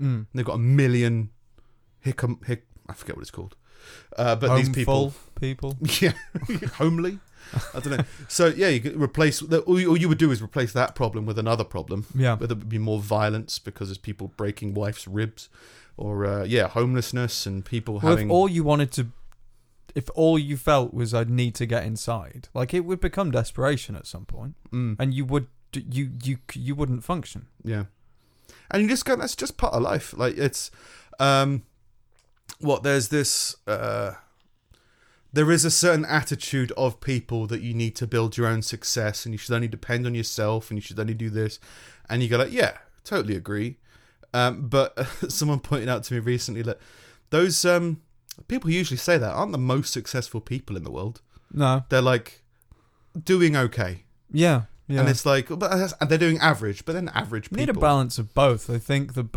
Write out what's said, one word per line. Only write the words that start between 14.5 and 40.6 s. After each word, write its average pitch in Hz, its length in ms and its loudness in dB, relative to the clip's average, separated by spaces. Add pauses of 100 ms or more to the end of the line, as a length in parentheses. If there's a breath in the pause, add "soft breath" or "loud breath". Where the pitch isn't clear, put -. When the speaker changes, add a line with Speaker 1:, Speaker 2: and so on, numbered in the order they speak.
Speaker 2:
wife's 104 340 -4
ribs 107 440 -6 (480 loud breath)
or, 104 260 -4
uh, 101 200 0
yeah, 107 240 2
homelessness 123 760 0
and 98 180 -6
people 113 360 -6
Speaker 1:
Well, 156 140 4
Speaker 2:
having 107 160 2
Speaker 1:
if 160 40 4
all 185 160 6
you 170 160 0
wanted 147 280 4
to 123 160 -2 (840)
if 135 200 -4
all 160 240 4
you 143 180 -2
felt 135 380 2
was, 117 200 -2
"I 117 100 2
need 120 320 0
to 120 100 -4
get 113 180 -2
inside," 113 680 -6
like, 127 200 -2
it 180 100 2
would 180 160 -4
become 185 300 0
desperation 123 640 0
at - 100 -14
some - 200 -14
point, 123 280 -10 (180)
Speaker 2:
Mm. 120 260 -2
Speaker 1:
and 131 160 0
you 139 100 -2
would, 131 220 0 (260)
you, 131 380 -4 (120)
you, 131 160 -2 (160)
you 131 200 -4
wouldn't 127 300 -2
function. - 420 -6 (180)
Speaker 2:
Yeah. 107 200 -2 (840 soft breath)
And 202 120 4
you 214 60 4
just 262 160 0
go, 254 120 2
that's 233 200 -6
just - 200 -6
part - 180 0
of 117 80 2
life. - 340 -2
Like, 123 220 0
it's, - 320 -2 (480 loud breath)
um, 139 440 2 (1000)
what, 143 220 2
there's 139 260 2
this, - 480 0 (100)
uh, 110 460 -4 (1200 soft breath)
there 151 200 4
is 170 120 4
a 165 60 2
certain 160 340 4
attitude 135 720 -2
of 127 240 0
people 117 460 -4
that 113 160 -6
you 117 120 -6
need 113 220 -2
to 120 100 -4
build 113 300 -2
your 120 120 2
own 113 140 0
success 107 640 -4
and 117 80 -8
you 107 60 -8
should - 160 -4
only 117 140 0
depend 120 380 -4
on 120 80 -2
yourself 113 560 -2